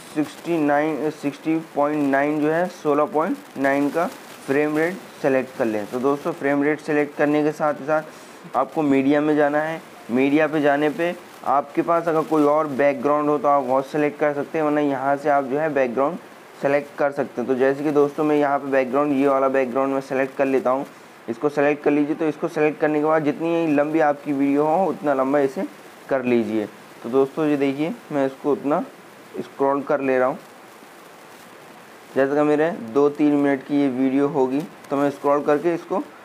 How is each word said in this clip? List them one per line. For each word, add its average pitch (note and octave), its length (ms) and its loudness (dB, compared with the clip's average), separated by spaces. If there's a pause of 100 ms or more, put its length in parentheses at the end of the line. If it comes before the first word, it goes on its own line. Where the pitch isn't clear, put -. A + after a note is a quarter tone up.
(140)
सिक्सटी D#3 440 -4
नाइन, D3 540 0
सिक्सटी D3+ 440 -4 (180)
पॉइंट C#3+ 360 0
नाइन D3 300 0
जो D3+ 100 0
है, E3+ 160 0 (160)
सोलह D3 220 2
पॉइंट E3 320 -2 (220)
नाइन C#3 320 0
का E3 160 -2 (400)
frame D3+ 320 0
रेट F3 180 0 (260)
select C3 360 0
कर C3 60 0
लें। G#2+ 220 -2
तो B2+ 120 -6
दोस्तों, C#3+ 340 -2
frame C#3+ 300 0
rate D3 180 -2
select D3 360 -2
करने D3+ 280 2
के D#3 80 0
साथ D3+ 220 -2
ही C3+ 120 -12
साथ - 680 -6
आपको C3+ 260 0
media C#3 380 4
में D3+ 160 2
जाना D3 220 2
है। D#3+ 220 -4 (300)
Media C#3 360 4
पे D3+ 140 0
जाने D3 300 2
पे E3+ 240 -2 (320)
आपके C#3+ 360 0
पास E3+ 260 0
अगर D#3 140 2
कोई D3 220 2
और D3+ 220 4
background C#3+ 640 0
हो D3 100 2
तो C3+ 100 0
आप C#3+ 160 4
वो B2+ 180 0
select D3 380 -2
कर D3 140 2
सकते C#3 240 -4
हैं, D#3 60 0
वरना D3 160 0
यहाँ C#3 360 0
से D3+ 140 -4
आप C#3 140 4
जो C3 140 -2
है D#3 160 -2
background C3+ 440 0 (440)
select C#3+ 360 -2
कर C#3+ 140 0
सकते B2 280 -6
हैं। A#2 80 -4
तो C3 60 0
जैसे C3+ 300 2
कि D#3 60 0
दोस्तों, C#3+ 340 2
मैं D3+ 120 2
यहाँ C#3+ 220 2
पे C3+ 120 -8
background, C3+ 420 2
ये C#3 160 2
वाला C3+ 200 2
बैकग्राउंड C3+ 460 0
मैं C3+ 60 -2
select C3+ 360 -4
कर C#3 100 2
लेता B2+ 240 2
हूँ। C#3 160 -2 (420)
इसको C3+ 200 -2
select D3 360 0
कर D3+ 60 2
लीजिए। D3 240 2
तो D#3+ 140 -2
इसको D#3+ 200 -4
select D3+ 320 0
करने D3+ 180 2
के D3 80 2
बाद D#3 180 2
जितनी E3 420 0
लंबी D3+ 340 2
आपकी D3 320 0
video C#3 320 2
हो E3+ 220 2
उतना D3 280 0
लंबा C3+ 240 2
इसे C#3+ 260 0 (440)
कर C3+ 160 -2
लीजिए। A2 420 0 (360)
तो B2 80 -8
दोस्तों, C3+ 360 2
ये D3 100 2
देखिए, C#3+ 360 -2 (200)
मैं C#3+ 140 0
इसको C3+ 260 -2
उतना C#3+ 280 0 (580)
scroll C#3 440 -2
कर C#3 180 -2
ले C3 180 2
रहा B2+ 100 2
हूँ। E3 100 -4 (1800)
जैसे C3+ 180 2
कि D3 80 2
मेरे D3+ 280 2 (240)
दो C#3+ 140 4
तीन D3 240 2
minute C#3+ 340 0
की C#3+ 160 0
ये C#3 60 2
video C3 400 0
होगी, C3+ 320 0 (300)
तो C#3+ 60 -2
मैं C#3+ 140 2
scroll C#3+ 320 0
करके D3+ 320 0
इसको F3+ 280 -4 (220)